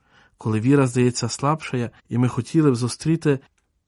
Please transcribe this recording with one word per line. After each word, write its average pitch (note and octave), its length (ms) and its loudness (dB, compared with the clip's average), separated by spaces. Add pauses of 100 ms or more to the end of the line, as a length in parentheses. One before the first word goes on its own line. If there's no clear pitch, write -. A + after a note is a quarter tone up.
(380)
Коли A2 220 -2
віра, C3+ 260 4
здається, B2 420 0
слабшає, C3+ 640 -4 (180)
і A#2 100 -2
ми B2 100 2
хотіли D3 420 0
б B2 60 0
зустріти C#3+ 600 -2 (500)